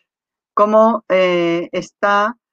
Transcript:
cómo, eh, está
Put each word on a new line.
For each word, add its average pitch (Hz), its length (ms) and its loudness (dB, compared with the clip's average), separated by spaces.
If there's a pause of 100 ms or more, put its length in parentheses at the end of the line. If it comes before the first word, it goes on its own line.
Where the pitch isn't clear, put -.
(540)
cómo, 220 540 2
eh, 175 640 0
está 202 640 -4 (160)